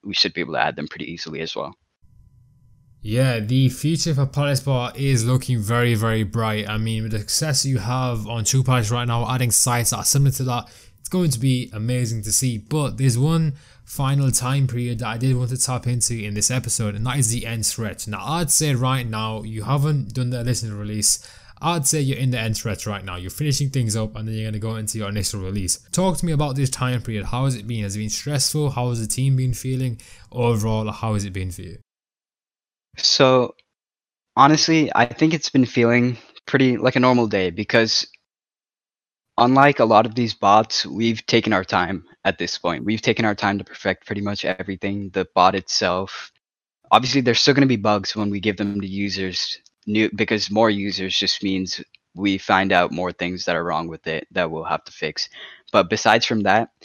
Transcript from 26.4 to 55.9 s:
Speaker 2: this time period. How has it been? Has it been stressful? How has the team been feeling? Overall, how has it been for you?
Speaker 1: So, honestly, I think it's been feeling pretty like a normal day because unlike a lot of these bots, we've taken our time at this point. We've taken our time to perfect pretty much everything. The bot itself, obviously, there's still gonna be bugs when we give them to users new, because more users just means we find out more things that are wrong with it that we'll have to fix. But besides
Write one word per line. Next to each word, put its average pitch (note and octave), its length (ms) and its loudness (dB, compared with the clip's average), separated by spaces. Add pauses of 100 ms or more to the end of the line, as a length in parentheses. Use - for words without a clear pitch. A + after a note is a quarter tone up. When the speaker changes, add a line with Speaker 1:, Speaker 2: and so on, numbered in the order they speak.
Speaker 2:
this C3+ 120 2
time B2+ 320 -2
period. G#2 260 -6
How B2+ 180 -2
has C3 100 0
it G#2 100 -10
been? A2+ 180 -4
Has G2 120 -4
it G#2+ 40 -4
been G#2+ 100 -4
stressful? C#3+ 600 -2
How B2 180 -2
has A#2 100 -2
the A2 80 -2
team C3+ 300 0
been B2+ 160 0
feeling? B2+ 480 -4 (320)
Overall, A2 580 0
how A2 220 -4
has G2+ 100 0
it G2+ 80 -8
been F#2 200 -6
for F#2 100 -12
you? E2 160 -14 (1200)
Speaker 1:
So, C3 580 4 (800)
honestly, D3+ 580 6
I A#2+ 120 4
think D#3 280 2
it's - 160 -4
been C3 160 4
feeling A#2+ 520 2 (280)
pretty C3 300 4
like B2+ 220 2
a - 20 4
normal B2 280 6
day F#2+ 240 0
because A2 540 2 (1300)
unlike C3+ 420 6
a A#2+ 60 6
lot A2+ 220 6
of A2 80 -12
these A#2 180 0
bots, G#2+ 520 4
we've A2 420 -2
taken A2+ 260 2
our F#2+ 100 2
time F2+ 400 -2 (220)
at F#2+ 140 0
this - 180 -4
point. E2 280 -4
We've A2 160 -2
taken A#2 220 0
our G#2 120 0
time G2+ 240 0
to G2 40 -8
perfect - 440 -6
pretty G2+ 140 -6
much G2+ 240 -6
everything. G2 680 -6
The F#2 240 -2
bot F#2 180 6
itself, F#2 800 -4 (600)
obviously, B2+ 300 4
there's A#2+ 180 4
still C#3+ 140 4
gonna C3+ 140 6
be B2+ 80 2
bugs G#2 400 0
when G#2 160 -2
we G2+ 80 -4
give G2 180 -2
them G2+ 240 -4
to G2 60 -6
users F#2+ 720 -6 (260)
new, G#2+ 300 2
because G#2+ 340 -2
more A2 220 4
users G2 440 -4
just - 280 -2
means F#2+ 360 -2 (360)
we F#2+ 240 0
find F#2+ 320 2
out F2 200 4
more F2+ 200 -4
things F2+ 340 -8
that F2 100 0
are E2+ 80 -2
wrong E2 240 -4
with E2 200 -12
it D#2+ 240 -4
that F2 180 -2
we'll D#2+ 140 -8
have D#2+ 220 -4
to - 60 -20
fix. - 380 -6 (420)
But G2 160 4
besides A2 380 2